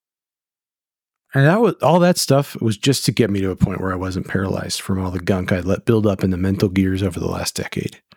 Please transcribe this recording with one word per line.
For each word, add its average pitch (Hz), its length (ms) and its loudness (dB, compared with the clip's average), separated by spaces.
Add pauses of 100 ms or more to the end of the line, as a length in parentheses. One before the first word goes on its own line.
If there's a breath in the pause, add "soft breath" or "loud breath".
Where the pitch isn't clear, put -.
(1300)
And 135 140 4
that 202 140 4
was, 214 140 4
all 156 240 4
that 175 180 4
stuff - 440 0
was 110 160 0
just - 280 0
to - 60 2
get 107 200 2
me 101 100 -2
to 95 80 0
a 90 60 -4
point - 260 0
where 92 100 -2
I 92 60 -4
wasn't 92 300 -6
paralyzed 95 540 -4
from 95 220 -2
all 92 60 -4
the 90 100 -4
gunk 92 320 -2
I'd 90 140 -2
let 92 200 -2
build 110 200 2
up 98 180 0
in 98 60 2
the 90 80 0
mental 95 320 0
gears 95 320 0
over 90 180 -2
the 85 80 -4
last - 280 -6
decade. - 460 -8 (160 soft breath)